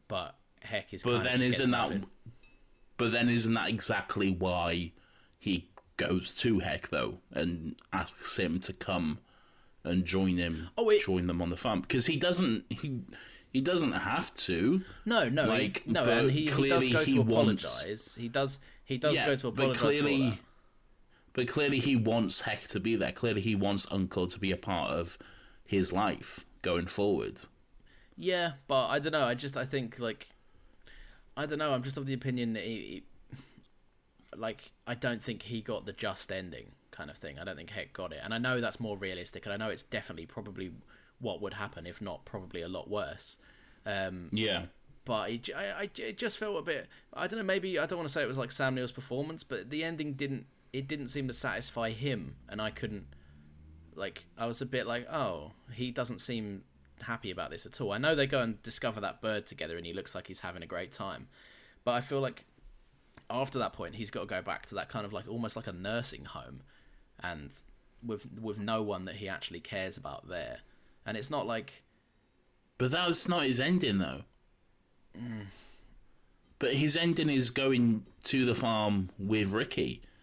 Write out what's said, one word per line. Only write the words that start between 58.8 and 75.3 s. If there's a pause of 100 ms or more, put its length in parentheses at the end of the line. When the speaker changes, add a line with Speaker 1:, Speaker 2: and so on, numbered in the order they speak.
Speaker 1:
that
bird
together,
and
he
looks
like
he's
having
a
great
time, (560)
but
I
feel
like (840)
after
that
point,
he's
gotta
go
back
to
that
kind
of,
like,
almost
like
a
nursing
home, (600)
and (540)
with, (140)
with
no
one
that
he
actually
cares
about
there. (460)
And
it's
not
like (960)
Speaker 2:
But
that's
not
his
ending,
though. (960)
Speaker 1:
Mm. (1120)